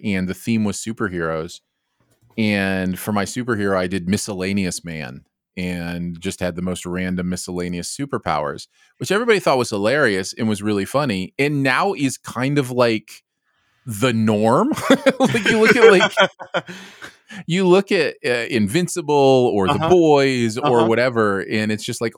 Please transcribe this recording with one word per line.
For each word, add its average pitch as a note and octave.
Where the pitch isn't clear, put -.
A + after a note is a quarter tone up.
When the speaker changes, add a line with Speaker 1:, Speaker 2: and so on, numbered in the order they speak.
Speaker 1:
and F#2+
the F2+
theme A2+
was G2+
superheroes. F2
And F#2+
for -
my G2+
superhero, G#2
I F#2
did F2+
Miscellaneous G2
Man D2
and F2
just F2+
had F2
the F2+
most F2+
random F2+
miscellaneous F2
superpowers, D#2+
which -
everybody G#3+
thought D#3
was A#2+
hilarious G#2+
and A2+
was G2+
really G#2
funny, G2+
and C#3+
now C#3+
is C3+
kind C3+
of, B2+
like, A#2+
the A#2+
norm. A2+
<laughs> -
Like, A#3
you A#3
look A3+
at, G#3+
like, F3
Speaker 2:
<laughs> -
Speaker 1:
you F#3
look F#3
at, D3+
uh, C3+
Invincible C3+
or G2
The C#3+
Speaker 2:
Uh-huh. D#3
Speaker 1:
Boys C#3
or B2
Speaker 2:
Uh-huh. A2+
Speaker 1:
whatever, A2+
and G#2+
it's G#2+
just, -
like, A#2